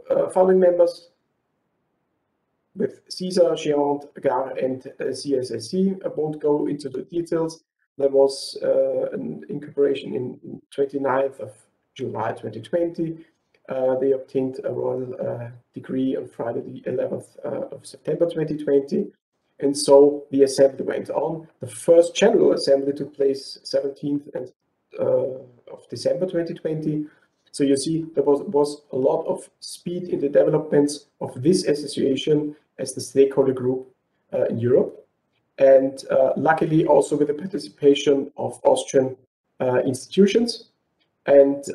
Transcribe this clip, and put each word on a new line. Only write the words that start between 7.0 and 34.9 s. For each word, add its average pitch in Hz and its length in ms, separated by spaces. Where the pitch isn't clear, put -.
details. 165 600
There 139 100
was, 139 540
uh, 135 500
an - 360
incorporation 143 680
in - 560
twenty-ninth 135 680
of 104 120
July 113 380
twenty 113 280
twenty. 170 580
Uh, 131 280
they 135 160
obtained 131 520
a 123 80
royal, 127 480
uh, 120 280
degree 131 420
on 123 100
Friday 120 340
the 127 300
eleventh, - 540
uh, - 280
of - 120
September 165 460
twenty 151 260
twenty. 143 520
And 139 160
so 143 540
the 139 140
assembly 135 420
went 104 240
on. 160 380
The 123 80
first 170 480
general 190 380
assembly 139 400
took - 200
place 139 520
seventeenth 143 680
and, - 180
uh, 127 360
of - 180
December 175 360
twenty 170 280
twenty. 156 520
So - 140
you 139 120
see, 160 380
there 135 80
was, 139 200
was 147 400
a - 40
lot 151 300
of 190 320
speed - 520
in 175 100
the 139 80
developments 147 800
of 123 220
this 185 240
association 147 880
as 123 160
the 131 60
stakeholder 135 520
group, 127 400
uh, 127 120
in - 140
Europe. 120 460